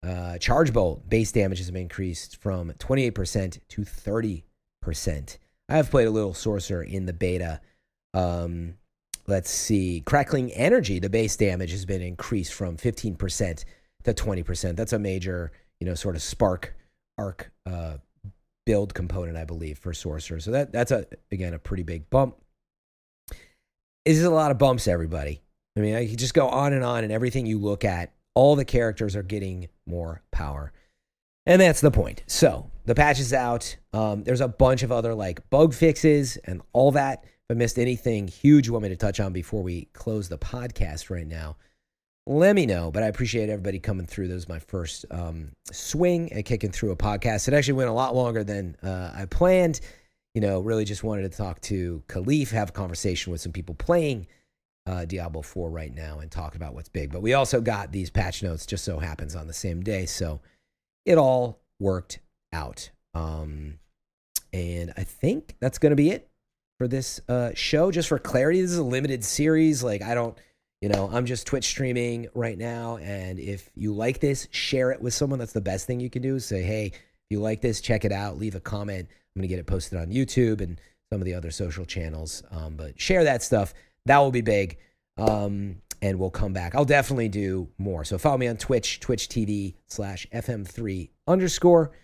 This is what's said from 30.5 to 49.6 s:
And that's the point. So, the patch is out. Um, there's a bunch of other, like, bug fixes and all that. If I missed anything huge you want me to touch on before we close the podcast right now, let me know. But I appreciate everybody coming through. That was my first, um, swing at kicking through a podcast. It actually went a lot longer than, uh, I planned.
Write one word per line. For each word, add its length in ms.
And 160
that's 200
the 100
point. 380
So, 420
the 100
patch 240
is 140
out. 440
Um, 300
there's 180
a 60
bunch 380
of 80
other, 200
like, 380
bug 240
fixes 600
and 260
all 200
that. 320
If 60
I 40
missed 260
anything 480
huge 400
you 60
want 100
me 60
to 60
touch 220
on 140
before 320
we 280
close 360
the 100
podcast 720
right 160
now, 300
let 300
me 120
know. 260
But 100
I 40
appreciate 420
everybody 320
coming 260
through. 220
That 60
was 140
my 120
first, 500
um, 400
swing 600
at 120
kicking 260
through 220
a 40
podcast. 520
It 60
actually 200
went 160
a 20
lot 220
longer 300
than, 380
uh, 320
I 120
planned. 540